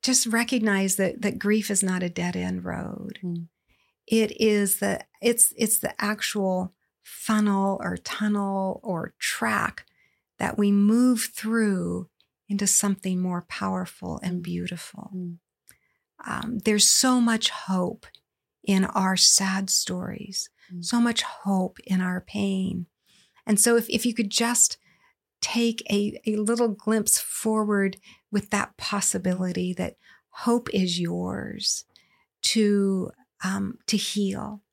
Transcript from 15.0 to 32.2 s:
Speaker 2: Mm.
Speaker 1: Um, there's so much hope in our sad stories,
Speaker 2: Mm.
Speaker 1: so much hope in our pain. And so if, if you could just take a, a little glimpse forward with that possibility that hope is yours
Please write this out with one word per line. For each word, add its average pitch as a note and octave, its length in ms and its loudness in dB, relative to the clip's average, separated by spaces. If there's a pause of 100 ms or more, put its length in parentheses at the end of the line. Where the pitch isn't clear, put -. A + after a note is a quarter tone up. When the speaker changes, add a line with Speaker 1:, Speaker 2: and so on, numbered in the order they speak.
Speaker 2:
Mm. F3 220 -8 (920)
Speaker 1:
Um, A3+ 380 -6
there's G#3 240 4
so B3+ 320 4
much A3+ 300 2
hope - 560 -4 (580)
in F#3+ 220 4
our F#3+ 300 0
sad F#3+ 540 2
stories, F#3 800 -4 (240)
Speaker 2:
Mm. F3 120 -10
Speaker 1:
so A#3 160 0
much A#3 220 2
hope F#3 640 -2
in F#3 140 2
our F#3 200 -2
pain. F#3+ 680 -2 (600)
And G#3 140 4
so A#3 160 6
if, A3+ 140 2
if A#3 160 0
you A#3 80 0
could G3+ 160 -2
just - 480 2 (640)
take A#3 500 0
a, G#3 360 0
a G#3+ 100 0
little A3+ 320 2
glimpse G#3+ 500 0
forward G#3 800 0 (340)
with G3+ 200 -2
that - 260 -2
possibility F#3 960 -2
that F3+ 240 -6 (320)
hope A#3+ 460 0
is F3+ 260 2
yours - 840 -4 (580)